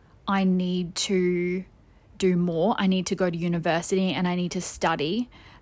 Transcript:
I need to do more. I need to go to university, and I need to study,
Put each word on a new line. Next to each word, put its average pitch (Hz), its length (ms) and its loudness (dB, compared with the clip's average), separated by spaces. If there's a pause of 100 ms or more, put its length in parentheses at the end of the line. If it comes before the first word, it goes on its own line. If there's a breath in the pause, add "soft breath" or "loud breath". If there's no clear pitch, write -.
(260 soft breath)
I 196 200 2
need 180 500 0
to 180 720 0 (520 soft breath)
do 180 200 2
more. 175 420 2
I 196 80 2
need 185 200 2
to 196 80 -2
go 180 140 2
to 170 80 -2
university, 170 760 0
and 180 120 0
I 180 100 0
need 180 180 -2
to 180 80 -4
study, 170 680 -2 (320 loud breath)